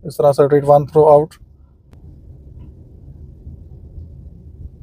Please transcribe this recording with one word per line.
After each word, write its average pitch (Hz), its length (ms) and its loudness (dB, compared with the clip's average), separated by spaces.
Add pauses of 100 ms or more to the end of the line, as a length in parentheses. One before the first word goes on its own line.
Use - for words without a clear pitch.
इस 151 80 -14
तरह 147 180 -2
स्ट्रीट 143 320 0
वन 143 220 2
throughout। 151 480 2 (3500)